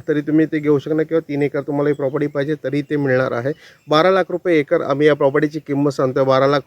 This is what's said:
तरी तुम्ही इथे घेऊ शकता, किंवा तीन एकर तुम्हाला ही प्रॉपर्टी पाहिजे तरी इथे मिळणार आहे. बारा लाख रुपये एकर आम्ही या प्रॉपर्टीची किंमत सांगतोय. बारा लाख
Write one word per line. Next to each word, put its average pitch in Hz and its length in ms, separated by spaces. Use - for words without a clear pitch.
तरी 151 140
तुम्ही 151 240
इथे 156 140
घेऊ 147 200
शकता, 156 240
किंवा 160 160
तीन 143 220
एकर 143 200
तुम्हाला 143 280
ही 147 60
प्रॉपर्टी 147 320
पाहिजे 147 360
तरी 131 160
इथे 143 160
मिळणार 131 360
आहे. 120 220
बारा 160 220
लाख 190 180
रुपये 175 300
एकर 151 220
आम्ही 143 260
या 151 80
प्रॉपर्टीची 147 440
किंमत 143 320
सांगतोय. 135 320
बारा 135 240
लाख 143 200